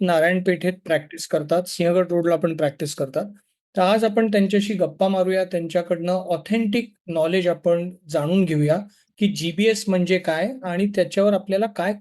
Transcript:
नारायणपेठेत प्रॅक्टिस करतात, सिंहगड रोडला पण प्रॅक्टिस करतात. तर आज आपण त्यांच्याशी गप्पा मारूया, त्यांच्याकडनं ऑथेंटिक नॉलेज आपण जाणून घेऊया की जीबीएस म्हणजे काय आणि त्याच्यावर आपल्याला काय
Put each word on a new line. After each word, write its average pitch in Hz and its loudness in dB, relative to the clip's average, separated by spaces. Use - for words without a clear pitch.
नारायणपेठेत 180 2
प्रॅक्टिस 156 -4
करतात, 160 0
सिंहगड 175 0
रोडला 170 2
पण 160 0
प्रॅक्टिस 147 -4
करतात. 147 -4
तर 190 2
आज 214 2
आपण 226 2
त्यांच्याशी 202 2
गप्पा 175 0
मारूया, 190 0
त्यांच्याकडनं 175 -2
ऑथेंटिक 202 -2
नॉलेज 170 0
आपण 170 0
जाणून 165 2
घेऊया 151 2
की 208 2
जीबीएस 202 0
म्हणजे 185 2
काय 180 -2
आणि 185 -2
त्याच्यावर 196 2
आपल्याला 196 -2
काय 208 -4